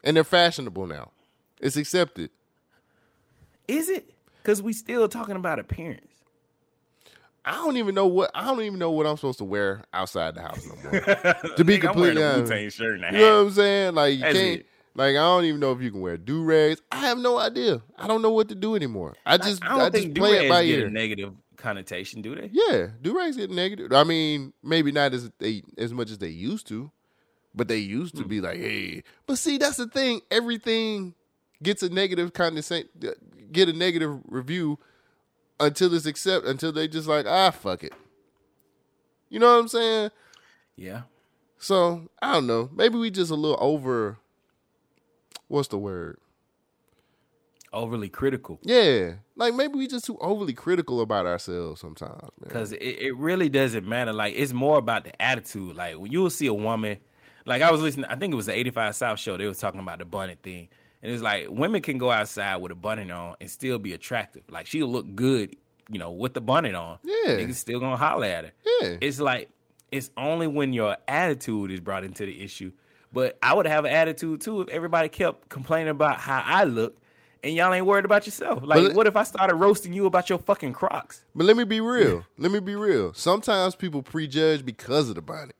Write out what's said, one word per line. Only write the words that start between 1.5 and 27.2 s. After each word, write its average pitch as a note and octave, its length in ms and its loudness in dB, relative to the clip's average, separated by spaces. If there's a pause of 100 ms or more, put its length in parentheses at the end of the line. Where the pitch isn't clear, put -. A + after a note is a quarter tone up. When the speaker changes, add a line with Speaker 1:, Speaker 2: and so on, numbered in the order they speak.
Speaker 1:
It's C#3 160 -2
accepted. D3 500 -2 (1400)
Speaker 2:
Is D#4+ 220 -2
it? F#4 220 -4 (320)
'Cause G#3 180 2
we A3 140 -4
still A3+ 340 0
talking G#3+ 280 -8
about F3 220 -4
appearance. - 540 -10 (1300)
Speaker 1:
I C#3+ 60 -2
don't D4 260 -2
even G3+ 160 -2
know G3 120 4
what, F3+ 280 2
I G3 100 -6
don't B3+ 180 -2
even G3+ 160 -6
know E3+ 120 -2
what D#3 160 0
I'm D3+ 100 -2
supposed C3+ 220 -6
to G#2 60 -8
wear G2+ 480 -2
outside F2 420 -4
the E2+ 80 -14
house - 240 -12
no - 100 -16
more. - 240 -4
Speaker 2:
<laughs> F3 560 2
Speaker 1:
To E3 80 6
be G3 140 8
Speaker 2:
Nigga, F3+ 100 2
I'm F#3+ 40 2
Speaker 1:
completely E3+ 80 2
Speaker 2:
wearing E3 180 4
a D3+ 180 4
Speaker 1:
honest. A#2+ 160 0
Speaker 2:
Wu-Tang G#2 180 -2
shirt A2+ 300 -4
and F2+ 40 -8
a - 80 -4
Speaker 1:
You G3+ 60 0
know G#3+ 60 10
Speaker 2:
hat. A3 80 10
Speaker 1:
what G#3 140 8
I'm G3+ 60 -2
saying? G3 420 4
Like, C#3+ 200 4
you C3 60 -2
Speaker 2:
That's D3+ 180 4
Speaker 1:
can't, F3+ 220 2
Speaker 2:
it. - 60 -20 (280)
Speaker 1:
like, C#3 160 2
I - 100 4
don't F3+ 240 6
even D3+ 160 0
know C3+ 120 2
if B2 100 -2
you B2 80 -2
can G2 100 -8
wear F2 180 -4
do-rags. D#3 640 2 (120)
I C4 60 -6
have B3 200 0
no B3 200 2
idea. A3+ 440 0 (160)
I F#3 80 -10
don't A3 160 2
know A3 80 4
what A3 180 2
to G#3+ 60 -12
do G#3+ 220 -2
anymore. G#2 380 -4 (120)
I F3+ 100 4
Speaker 2:
Like, F3 80 4
Speaker 1:
just, F#3+ 200 -2
Speaker 2:
I F3 40 -4
don't C4+ 120 2
Speaker 1:
I E3+ 100 4
just - 20 -4 (120)
Speaker 2:
think D3+ 120 -4
Speaker 1:
play G3+ 160 4
it F#3+ 100 6
Speaker 2:
do-rags C#3 80 4
Speaker 1:
by F3 160 6
Speaker 2:
get D#3+ 120 4
a B2 40 0
Speaker 1:
ear. G#2 80 -2
Speaker 2:
negative G#2+ 420 -4 (240)
connotation, G2 680 -8
do A2+ 120 -10
they? F#3+ 180 -12
Speaker 1:
Yeah, C#4+ 360 2 (140)
do-rags D4 340 -2
get G3 140 -6
negative. F#3 420 -2
I C#3 120 8
mean, D#3 480 0 (100)
maybe D#3 300 2
not C#3+ 220 2
as A#2+ 240 -6
they, G#2+ 240 -4 (160)
as A#2 160 -4
much A#2 160 -4
as G#2+ 80 -12
they F#2 100 -6
used G2 400 -6
to. A#2+ 220 -10 (640)